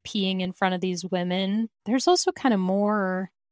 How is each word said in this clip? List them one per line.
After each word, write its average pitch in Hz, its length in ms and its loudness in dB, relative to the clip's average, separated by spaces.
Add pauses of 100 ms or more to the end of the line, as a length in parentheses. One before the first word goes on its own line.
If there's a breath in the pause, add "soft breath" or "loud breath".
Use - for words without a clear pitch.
peeing 190 360 -2
in 180 100 -4
front 185 220 0
of 180 80 -4
these 180 240 -2
women." 190 640 -2 (160)
There's 247 200 0
also 359 260 4
kinda 240 260 2
more 190 720 0 (220)